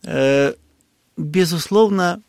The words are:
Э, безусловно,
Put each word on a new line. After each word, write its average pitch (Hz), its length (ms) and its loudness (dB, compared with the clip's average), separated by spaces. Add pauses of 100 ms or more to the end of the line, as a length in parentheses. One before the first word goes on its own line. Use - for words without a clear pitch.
Э, 139 480 0 (640)
безусловно, 180 1120 0